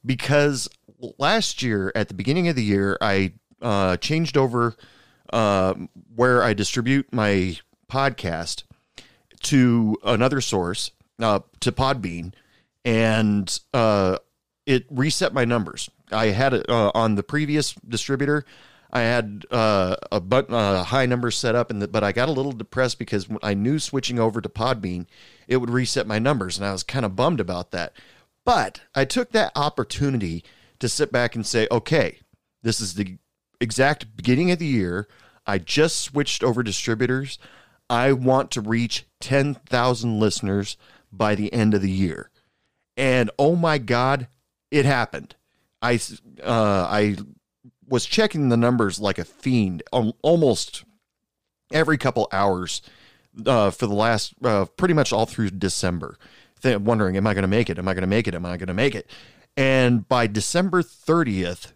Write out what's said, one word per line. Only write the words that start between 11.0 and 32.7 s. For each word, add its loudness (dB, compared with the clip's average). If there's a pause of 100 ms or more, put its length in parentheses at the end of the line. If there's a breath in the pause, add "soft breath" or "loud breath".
uh, 2 (200)
to 0
Podbean, -4 (520 soft breath)
and, 2 (140)
uh, 2 (480)
it 2
reset 0
my 0
numbers. -2 (220)
I 0
had 2
it, -2
uh, 4
on 2
the -2
previous -2 (120)
distributor, -2 (480 loud breath)
I 0
had, -2
uh, 2 (160)
a 0
bu-, 0
a 0
high 0
number 0
set -2
up, 0
and -4
the, -4
but 0
I 0
got 0
a -2
little -2
depressed -4
because -4
when -8
I 0
knew 0
switching -4
over 0
to -10
Podbean, -4 (420 soft breath)
it 2
would -2
reset 0
my -2
numbers, 0
and -4
I -2
was -6
kinda -4
bummed 0
about -6
that. -6 (520 soft breath)
But 0 (140)
I 2
took -4
that 0
opportunity -4 (340 soft breath)
to -4
sit -2
back 0
and -6
say, 0
"Okay, 0 (420)
this -2